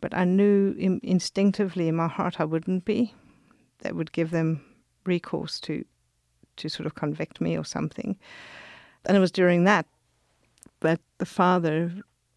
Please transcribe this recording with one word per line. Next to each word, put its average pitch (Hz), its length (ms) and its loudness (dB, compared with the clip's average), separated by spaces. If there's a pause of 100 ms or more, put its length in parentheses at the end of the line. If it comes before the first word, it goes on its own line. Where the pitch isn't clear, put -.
but - 120 -6
I 185 100 0
knew 196 540 4
in-, 185 260 0
instinctively 185 840 0
in 160 80 2
my 165 120 0
heart 175 320 -4
I 165 60 0
wouldn't 165 400 -2
be. 226 280 0 (640)
That - 160 -6
would 165 160 -6
give 165 200 -2
them 160 300 0 (440)
recourse 170 560 -4
to, - 240 -8 (720)
to 156 120 -8
sort - 160 -8
of 156 100 -8
convict 151 460 -6
me 165 160 -2
or 156 60 -6
something. - 540 -8 (880)
And 196 100 2
it 196 60 6
was 180 100 2
during 175 320 4
that, 190 220 4 (960)
that 165 180 2 (180)
the 185 80 -4
Father, 170 640 2 (460)